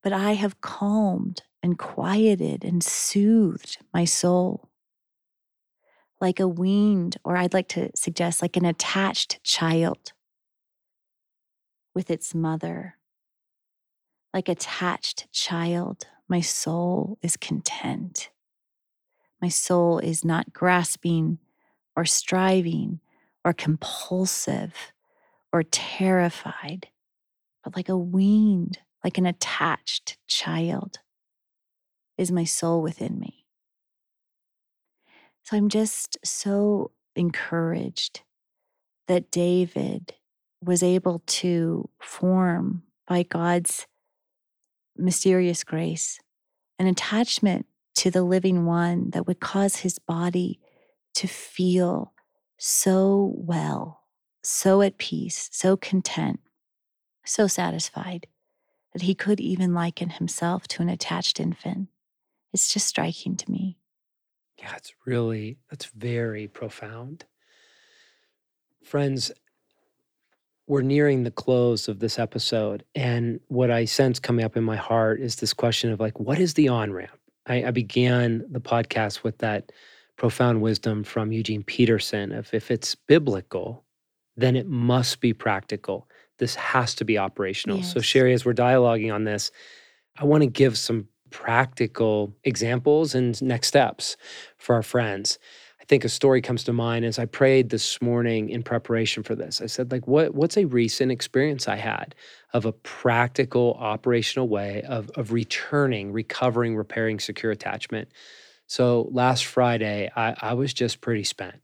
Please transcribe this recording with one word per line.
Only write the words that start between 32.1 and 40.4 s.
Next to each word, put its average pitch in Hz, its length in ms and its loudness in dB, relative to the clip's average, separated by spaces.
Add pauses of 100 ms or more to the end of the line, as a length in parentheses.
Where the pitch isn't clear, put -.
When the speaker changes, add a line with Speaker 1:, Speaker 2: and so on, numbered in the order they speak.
Speaker 1:
is 180 140 0
my 175 140 2
soul 165 360 0
within - 380 -4
me. - 260 -12 (2000)
So - 120 -4
I'm 208 140 4
just - 560 -2
so 202 680 0 (240)
encouraged - 1040 -4 (840)
that 180 240 0
David 175 840 0 (460)